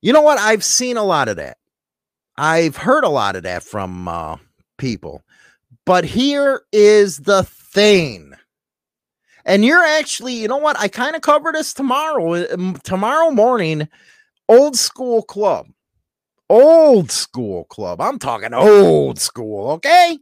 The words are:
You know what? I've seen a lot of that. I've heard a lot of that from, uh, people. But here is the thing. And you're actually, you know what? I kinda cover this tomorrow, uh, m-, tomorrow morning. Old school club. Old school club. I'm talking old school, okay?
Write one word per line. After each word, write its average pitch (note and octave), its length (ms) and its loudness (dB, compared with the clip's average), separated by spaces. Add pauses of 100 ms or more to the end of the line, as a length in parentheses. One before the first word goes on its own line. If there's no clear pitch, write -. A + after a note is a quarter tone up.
You G#3+ 120 0
know D4+ 80 6
what? D4 180 4
I've G#3+ 240 0
seen B3 340 -4
a G#3+ 60 -4
lot D#3+ 240 0
of G#2 80 -6
that. C#2 220 -14 (800)
I've D#3+ 400 -2
heard C4+ 260 0
a F#3 60 0
lot G#2+ 260 -2
of F#2 80 -12
that F2 180 -10
from, F#2 460 -12
uh, E2 300 -10 (420)
people. F#2 420 -10 (640)
But F3+ 200 0
here C#4 680 -2
is G#3 460 4
the F#3+ 260 0
thing. D#3 920 -2 (1120)
And G3+ 180 2
you're E4 200 4
actually, D4+ 500 -4
you A3 140 -8
know B3+ 100 -4
what? D4 220 -2
I G#3 80 -4
kinda C#4+ 320 -6
cover D4+ 320 0
this D#4 220 -6
tomorrow, C4+ 600 -4
uh, F3 160 -4
m-, F3+ 340 -6
tomorrow A3 460 -2
morning. G3+ 600 0 (580)
Old C4+ 280 6
school A#3 460 -4
club. F#3+ 460 -4 (800)
Old C#4 640 6
school G2 540 -8
club. F2+ 360 -10
I'm A#3+ 160 -4
talking A#2 380 -8
old E3 640 4
school, G#2+ 520 -8
okay? E4 500 2